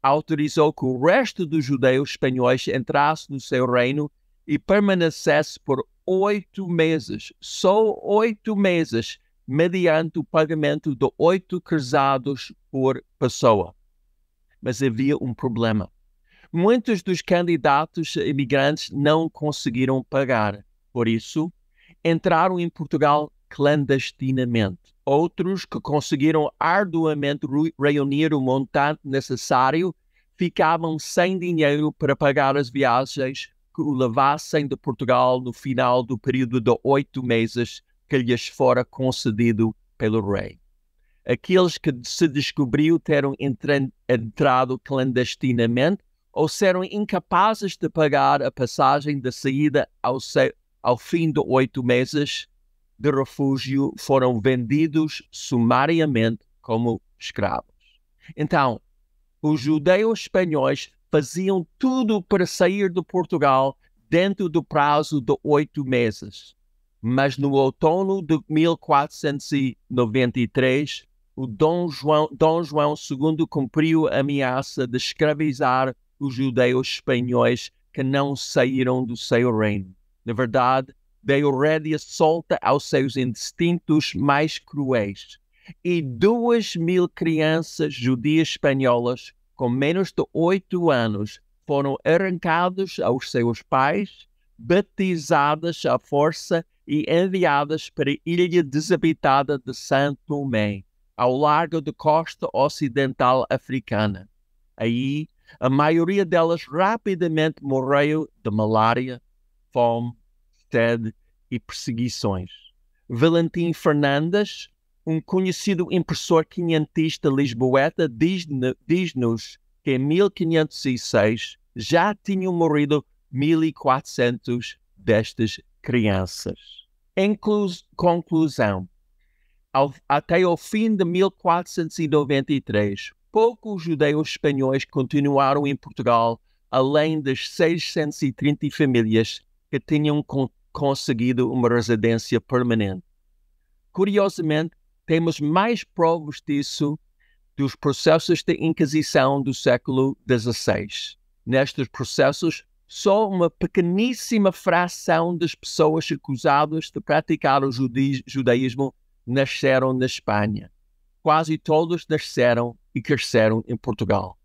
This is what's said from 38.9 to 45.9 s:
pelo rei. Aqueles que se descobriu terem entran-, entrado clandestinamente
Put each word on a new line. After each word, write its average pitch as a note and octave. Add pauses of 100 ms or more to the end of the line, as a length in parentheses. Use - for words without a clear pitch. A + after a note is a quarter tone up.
pelo G#2+
rei. - (680)
Aqueles F3+
que D#3 (120)
se -
descobriu C#3+
terem C#3
entran-, C#3 (180)
entrado B2+
clandestinamente B2+ (300)